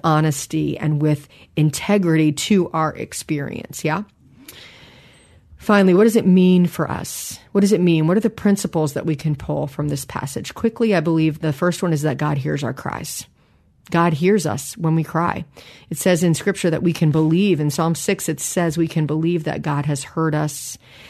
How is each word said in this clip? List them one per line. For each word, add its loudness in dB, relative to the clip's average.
honesty 0
and -2
with 0
integrity 2
to 0
our -2
experience. -8
Yeah? -2
Finally, 4
what 6
does 4
it 2
mean 6
for -4
us? -10
What 2
does 4
it 4
mean? 4
What 2
are 0
the 2
principles -2
that -6
we -2
can -2
pull -6
from -6
this -6
passage? -8
Quickly, 0
I 4
believe 2
the -2
first -2
one 0
is 0
that 0
God -2
hears -4
our -4
cries. -10
God 2
hears 2
us -6
when 0
we 2
cry. -4
It -8
says 2
in 4
Scripture -2
that -2
we 2
can 2
believe. 2
In 0
Psalm 0
six, -4
it -4
says -2
we 2
can -2
believe 0
that -6
God -2
has -2
heard -2
us, -6